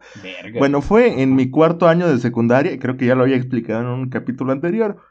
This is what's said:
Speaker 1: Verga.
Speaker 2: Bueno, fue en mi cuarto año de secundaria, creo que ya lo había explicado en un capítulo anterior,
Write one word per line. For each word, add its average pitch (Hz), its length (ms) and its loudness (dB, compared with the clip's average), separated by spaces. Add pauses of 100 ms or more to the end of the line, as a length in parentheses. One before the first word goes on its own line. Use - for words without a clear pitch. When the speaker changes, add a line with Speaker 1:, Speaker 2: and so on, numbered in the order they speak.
(220)
Speaker 1:
Verga. 92 360 -12
Speaker 2:
Bueno, 139 240 2
fue 202 400 2
en 131 120 2
mi 131 160 2
cuarto 165 380 2
año 170 200 2
de 139 100 2
secundaria, 123 600 0
creo 127 180 -6
que 131 100 -2
ya 123 80 2
lo 127 80 2
había 131 140 2
explicado 117 440 -4
en 123 80 -6
un 127 220 -6
capítulo 123 420 -6
anterior, 202 460 -4 (120)